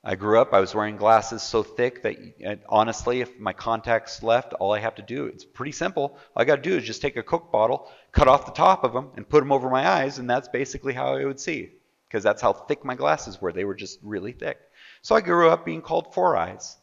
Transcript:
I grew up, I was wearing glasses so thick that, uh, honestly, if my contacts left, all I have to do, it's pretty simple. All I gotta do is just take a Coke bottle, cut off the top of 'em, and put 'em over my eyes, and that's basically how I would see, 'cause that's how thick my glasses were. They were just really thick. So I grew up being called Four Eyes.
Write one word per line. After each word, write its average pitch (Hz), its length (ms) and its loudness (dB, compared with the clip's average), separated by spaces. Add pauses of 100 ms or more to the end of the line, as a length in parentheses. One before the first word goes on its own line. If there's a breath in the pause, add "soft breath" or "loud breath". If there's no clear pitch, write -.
I 98 60 -4
grew 107 260 2
up, 131 140 4
I 98 60 6
was 95 160 0
wearing 107 220 -4
glasses 107 440 4
so 110 220 -2
thick 123 400 -4
that, 107 120 -4 (300)
uh, 104 100 -6 (140)
honestly, 113 520 0
if - 180 -10
my 101 140 -6
contacts 113 680 -4
left, 117 320 0
all 95 180 -2
I 104 60 0
have 110 180 -6
to 104 60 -18
do, 131 240 -8
it's - 180 -14
pretty - 280 -12
simple. - 320 -4 (320 loud breath)
All - 80 0
I - 20 4
gotta 139 160 4
do 165 160 -2
is 120 60 -2
just 110 180 -10
take 139 160 -4
a 113 60 -6
Coke - 280 -4
bottle, 113 400 0 (200 loud breath)
cut 143 160 4
off 139 180 6
the - 60 -16
top 185 320 4
of 120 120 -2
'em, 139 200 -4
and 107 120 -16
put 151 140 6
'em 139 100 -2
over 131 160 2
my 131 200 2
eyes, 139 320 0
and 123 100 -8
that's 127 180 0
basically 131 460 -6
how 131 220 -2
I 139 100 -4
would 135 140 -6
see, - 320 -8 (400)
'cause 107 100 -4
that's 104 180 2
how 104 140 2
thick - 320 -6
my 127 80 -6
glasses 147 480 -2
were. 90 100 -4
They 92 140 -4
were 98 80 -6
just 104 300 -14
really 104 280 -10
thick. - 280 -10 (420 loud breath)
So - 140 2
I 220 60 4
grew 170 280 4
up 170 160 2
being 165 160 -8
called 165 320 -6
Four 180 240 2
Eyes. 90 460 -6